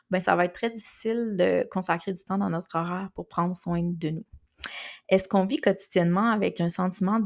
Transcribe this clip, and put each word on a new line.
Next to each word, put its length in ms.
ben, 100
ça 160
va 80
être 100
très 160
difficile 680
de 340
consacrer 420
du 120
temps 140
dans 120
notre 280
horaire 360
pour 120
prendre 300
soin 260
de 280
nous. 160
Est-ce 180
qu'on 180
vit 120
quotidiennement 760
avec 300
un 80
sentiment 580